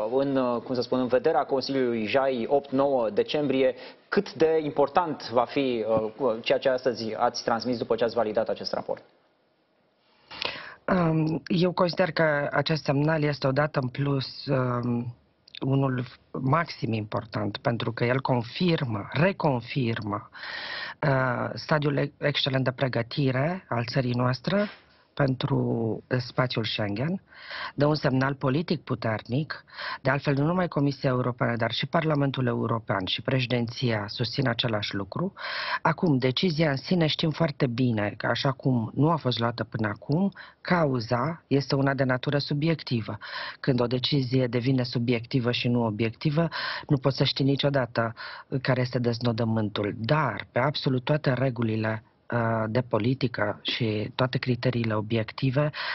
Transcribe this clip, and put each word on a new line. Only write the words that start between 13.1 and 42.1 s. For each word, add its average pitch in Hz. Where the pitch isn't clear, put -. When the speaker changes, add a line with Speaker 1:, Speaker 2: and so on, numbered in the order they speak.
Speaker 2:
este 143
odată 147
în 127
plus, 135
um, 123
unul 131
maxim 139
important, 107
pentru 117
că 120
el 127
confirmă, 123
reconfirmă, 123
uh, 127
stadiul 147
e-, 143
excelent 135
de 127
pregătire 131
al 120
țării 123
noastre 127
pentru, 135
uh, 127
spațiul 127
Schengen, 110
dă 143
un 151
semnal 135
politic 139
puternic. -
De -
altfel, 139
nu 139
numai 175
Comisia 143
Europeană, 123
dar 113
și -
Parlamentul 143
European 117
și -
președinția 117
susțin 127
același 113
lucru. 101
Acum, 160
decizia 147
în 135
sine 170
știm 160
foarte -
bine 113
că, 123
așa 120
cum 120
nu 143
a 170
fost 123
luată 117
până 107
acum, 156
cauza 135
este 139
una 139
de 135
natură 131